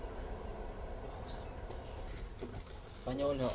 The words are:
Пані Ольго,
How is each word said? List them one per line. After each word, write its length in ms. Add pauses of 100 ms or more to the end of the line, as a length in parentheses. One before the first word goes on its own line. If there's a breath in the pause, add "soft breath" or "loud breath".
(3000)
Пані 200
Ольго, 300